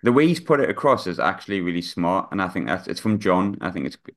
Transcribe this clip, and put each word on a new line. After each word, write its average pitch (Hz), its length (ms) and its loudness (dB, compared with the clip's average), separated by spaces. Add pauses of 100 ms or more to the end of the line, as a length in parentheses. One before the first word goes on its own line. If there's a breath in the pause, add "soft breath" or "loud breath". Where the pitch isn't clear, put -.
The 120 100 4
way 147 160 6
he's 165 120 0
put 147 200 0
it 110 100 4
across 127 360 0
is 87 120 -2
actually 92 420 -2
really 87 220 -2
smart, 90 500 -2
and 98 100 -2
I 90 60 -2
think 87 180 -4
that's, 90 220 -4
it's - 120 -8
from 107 180 0
John. 98 420 2
I 90 100 -4
think 90 160 -6
it's, - 120 -10 (180)